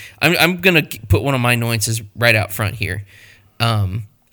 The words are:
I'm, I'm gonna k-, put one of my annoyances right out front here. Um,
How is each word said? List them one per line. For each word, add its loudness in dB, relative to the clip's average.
I'm, 4
I'm 2
gonna 4
k-, -8
put 4
one 0
of 0
my 2
annoyances -2
right 4
out 0
front -4
here. -6
Um, -2